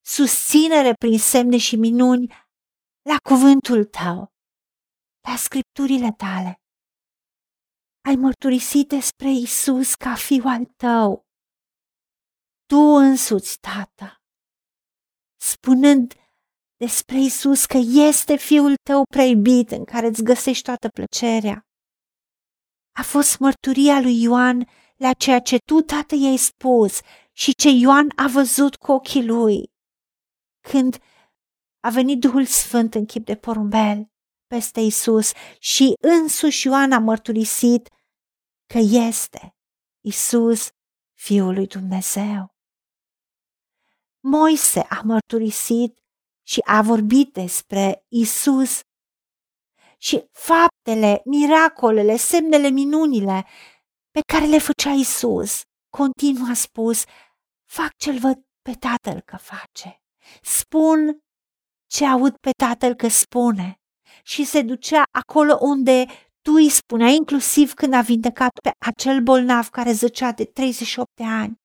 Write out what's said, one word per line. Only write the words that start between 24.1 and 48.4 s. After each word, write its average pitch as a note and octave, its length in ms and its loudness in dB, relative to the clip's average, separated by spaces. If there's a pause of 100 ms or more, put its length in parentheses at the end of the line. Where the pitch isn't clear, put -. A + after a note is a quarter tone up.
Ioan B3 460 0 (280)
la C4 180 -2
ceea B3+ 260 2
ce B3 180 -2
tu, D#4 240 2
Tată, D4+ 340 -4
i-ai C4+ 220 2
spus A#3+ 600 0 (340)
și - 200 -2
ce - 160 2
Ioan C4+ 460 4
a C4+ 120 -2
văzut C4+ 480 0
cu - 160 -6
ochii C4 340 -2
lui, A3+ 500 -2 (960)
când B3+ 260 0 (840)
a A3+ 100 -6
venit B3+ 300 0
Duhul C4 260 2
Sfânt A#3 500 -2
în G#3+ 100 -2
chip A3 200 -12
de G#3 100 -8
porumbel G#3+ 760 -4 (360)
peste A#3 320 -8
Isus A3 520 0 (280)
și - 420 2
însuși D#4+ 680 0
Ioan C4+ 240 2
a B3+ 80 2
mărturisit A3 880 -2 (760)
că - 120 -6
este A3+ 760 -2 (500)
Isus, A3+ 640 -2 (440)
Fiul F#3+ 400 -2
lui G3 140 -4
Dumnezeu. F#3+ 880 -8 (1700)
Moise D4+ 560 2
a - 220 -6
mărturisit A3+ 1000 -2 (480)
și - 180 -4
a G#3+ 160 2
vorbit A3+ 520 2
despre F#3+ 760 -4
Isus B3 720 -2 (1160)